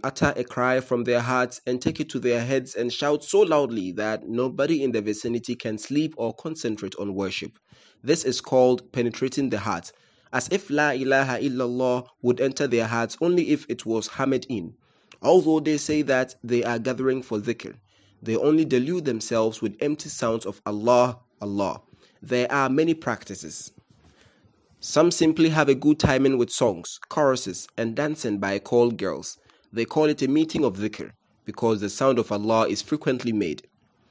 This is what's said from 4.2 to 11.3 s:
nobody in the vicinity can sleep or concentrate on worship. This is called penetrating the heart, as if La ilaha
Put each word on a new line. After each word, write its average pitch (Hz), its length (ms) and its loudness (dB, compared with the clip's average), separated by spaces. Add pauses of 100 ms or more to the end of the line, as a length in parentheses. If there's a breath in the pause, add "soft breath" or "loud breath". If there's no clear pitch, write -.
nobody 131 540 -2
in 131 100 0
the 110 80 0
vicinity 113 540 -4
can 110 240 -6
sleep 151 380 -2
or 117 180 -4
concentrate 110 640 -8
on 101 160 -6
worship. 95 440 -6 (440 soft breath)
This 160 220 0
is 127 160 -2
called 127 520 2
penetrating 127 580 -2
the 107 100 -2
heart, 98 320 -6 (400 soft breath)
as 127 160 -2
if 190 220 -4
La 147 200 2
ilaha 135 480 2